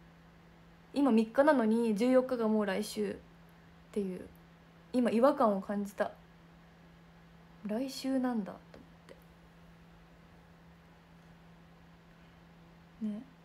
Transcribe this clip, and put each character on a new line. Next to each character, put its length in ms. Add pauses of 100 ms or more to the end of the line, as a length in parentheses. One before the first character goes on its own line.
(920)
今 200
三 140
日 180
な 80
の 120
に 300
十 160
四 140
日 120
が 120
も 120
う 60
来 160
週 300
っ 40 (760)
て 80
い 160
う、 120 (640)
今 200
違 80
和 140
感 220
を 60
感 220
じ 100
た。 160 (1500)
来 240
週 300
な 140
ん 100
だ 100
と 60
思 60 (420)
て。 80 (4000)
っ 0
て。 120
ね。 40 (220)